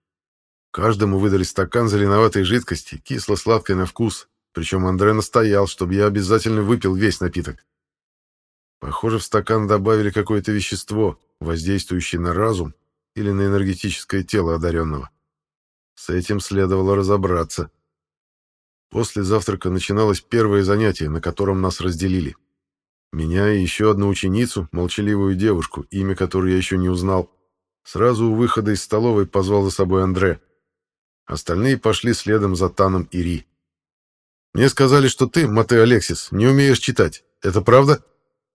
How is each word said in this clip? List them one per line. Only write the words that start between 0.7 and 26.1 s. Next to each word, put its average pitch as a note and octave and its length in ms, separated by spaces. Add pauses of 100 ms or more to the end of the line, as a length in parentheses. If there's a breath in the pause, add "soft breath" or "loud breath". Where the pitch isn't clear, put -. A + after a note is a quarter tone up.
выдали G2 240
стакан G#2 480
зеленоватой G2+ 540
жидкости, - 600
кисло-сладкой A2 720
на F#2 120
вкус, - 420 (240)
причем F#2 320
Андре F#2+ 280
настоял, G#2 520
чтобы F#2 300
я G#2 100
обязательно G#2 560
выпил G2+ 320
весь F#2+ 280
напиток. E2+ 440 (1120)
Похоже, A2 380
в G2+ 60
стакан G#2+ 440
добавили G#2 440
какое-то G#2 400
вещество, G#2 680 (200)
воздействующее E2+ 800
на F2 120
разум F#2 420 (400)
или G#2 160
на G2 160
энергетическое G2 760
тело F2 300
одаренного. D#2+ 560 (840)
С - 140
этим F2+ 300
следовало F#2+ 560
разобраться. F#2 760 (1200)
После G#2+ 320
завтрака F#2+ 480
начиналось G2+ 500
первое G#2 420
занятие, G2+ 460
на D#2+ 100
котором F#2+ 420
нас F#2 200
разделили. F2 540 (760)
Меня F2 400
и G2+ 100
еще G#2 280
одну G2+ 180
ученицу, G2 640
молчаливую G2 640
девушку, F#2+ 540
имя F#2+ 260